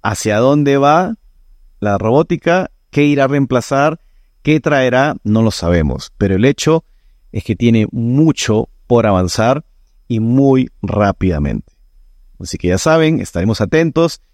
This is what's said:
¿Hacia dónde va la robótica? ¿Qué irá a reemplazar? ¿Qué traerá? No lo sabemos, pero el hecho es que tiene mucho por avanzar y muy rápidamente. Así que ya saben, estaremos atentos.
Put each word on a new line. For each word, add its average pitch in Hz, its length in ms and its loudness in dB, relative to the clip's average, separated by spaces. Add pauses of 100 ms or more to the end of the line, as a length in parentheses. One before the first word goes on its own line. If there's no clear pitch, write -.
¿Hacia 104 340 -2
dónde 139 400 2
va 160 380 2 (640)
la 101 180 -2
robótica? 165 720 -2 (200)
¿Qué 143 140 2
irá 143 180 2
a 135 40 2
reemplazar? 139 720 -2 (400)
¿Qué 151 180 0
traerá? 135 640 0
No 107 180 2
lo 110 100 2
sabemos, 82 680 -2
pero 98 180 0
el 104 100 0
hecho 156 380 0 (480)
es - 120 -10
que 110 120 -4
tiene 113 360 2
mucho 123 760 0 (160)
por 117 220 2
avanzar 107 580 0 (420)
y 117 120 -2
muy 131 500 2 (120)
rápidamente. 92 920 -2 (680)
Así 92 180 -12
que 90 100 -4
ya 90 100 2
saben, 160 440 0
estaremos 98 400 -4
atentos. 160 600 0 (120)